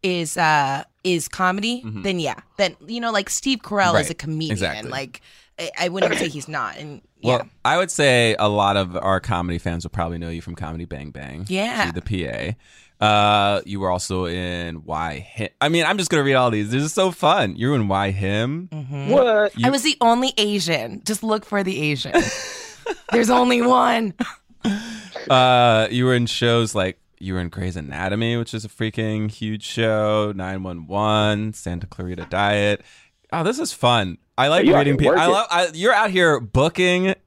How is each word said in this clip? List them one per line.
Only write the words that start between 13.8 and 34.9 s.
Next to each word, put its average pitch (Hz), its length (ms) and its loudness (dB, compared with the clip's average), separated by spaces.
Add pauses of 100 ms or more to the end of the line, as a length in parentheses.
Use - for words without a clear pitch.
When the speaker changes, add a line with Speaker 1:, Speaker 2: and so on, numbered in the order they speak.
Speaker 2:
also 92 360 -2
in 87 580 -6
Why 78 360 -6
Him. - 300 -10 (120)
I 143 80 0
mean, 165 160 2
I'm 190 120 0
just 180 120 -4
gonna 156 140 2
read 139 120 2
all 127 160 4
these. 104 180 -2
This 127 140 0
is 156 100 -4
so 190 180 2
fun. 160 460 2
You 120 120 0
were 147 60 2
in 110 140 0
Why 98 220 2
Him. 107 600 -4
Speaker 1:
Mm-hmm. 143 380 -8
Speaker 3:
What? 220 480 4
Speaker 2:
You 233 100 2
Speaker 1:
I - 20 6
was 269 140 0
the 302 180 0
only 247 360 2
Asian. 170 680 -2
Just 214 180 -4
look 214 220 0
for 202 180 -2
the 185 180 -2
Asian. 143 320 -2 (540)
Speaker 2:
<laughs> - 440 -10
Speaker 1:
There's 226 180 4
only 247 320 4
one. 240 520 2 (1160)
Speaker 2:
Uh, 123 640 6
you 123 140 0
were 127 100 4
in 120 100 2
shows 117 500 0
like, 95 240 -2 (200)
you 95 140 -6
were 92 80 -2
in 87 80 -4
Grey's 90 260 -8
Anatomy, 95 640 -4
which 117 160 -6
is 110 100 -8
a 107 60 -12
freaking 107 600 -4
huge 107 340 -8
show, 107 720 0
nine 95 280 -8
one 87 240 -10
one, 107 680 0
Santa 87 320 -8
Clarita 90 440 -10
Diet. 101 520 0 (520)
Oh, 165 100 -2
this 233 160 0
is 330 140 -6
fun. 107 440 2 (200)
I 131 100 4
like 160 180 4
Speaker 3:
You 302 100 8
out - 40 6
Speaker 2:
reading 143 200 4